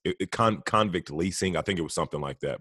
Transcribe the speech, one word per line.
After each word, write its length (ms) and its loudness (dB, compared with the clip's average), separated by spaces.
It, 160 0
it 100 -4
con-, 340 4
convict 460 2
leasing, 460 0
I 60 0
think 160 0
it 40 0
was 100 -6
something 280 -2
like 180 -6
that. 220 -4